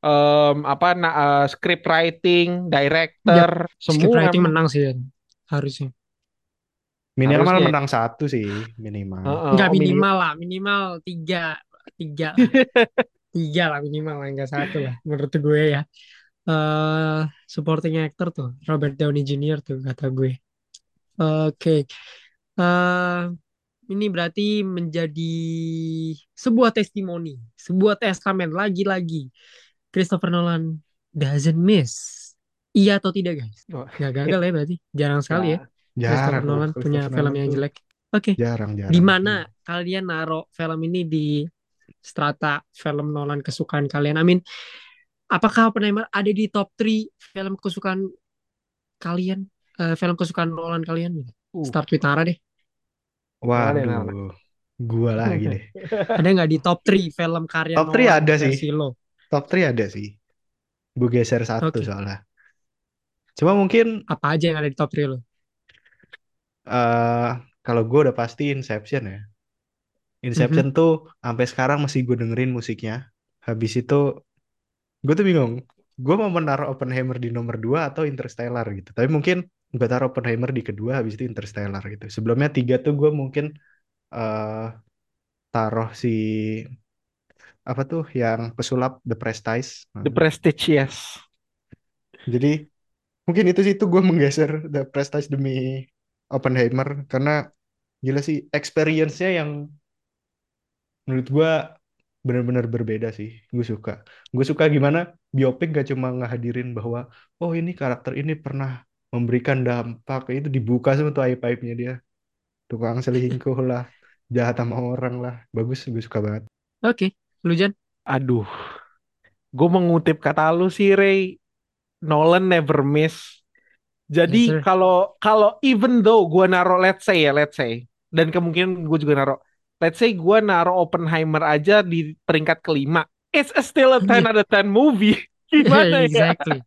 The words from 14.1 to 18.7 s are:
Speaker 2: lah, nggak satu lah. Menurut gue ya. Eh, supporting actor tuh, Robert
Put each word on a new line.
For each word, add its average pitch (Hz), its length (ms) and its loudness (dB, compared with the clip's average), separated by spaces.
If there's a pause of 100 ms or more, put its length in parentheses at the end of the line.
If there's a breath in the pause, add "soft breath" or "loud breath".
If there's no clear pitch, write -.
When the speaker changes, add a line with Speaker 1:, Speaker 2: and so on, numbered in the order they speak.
Speaker 2:
lah, 139 140 -10
nggak 135 200 -8
satu 143 220 -4 (100)
lah. 127 80 -6 (140)
Menurut 147 240 -4 (140)
gue 151 160 4 (120)
ya. 143 60 -2 (720 soft breath)
Eh, 156 680 0 (340 soft breath)
supporting 156 400 -2 (100)
actor 165 320 -6
tuh, 131 120 -8 (200)
Robert 147 320 0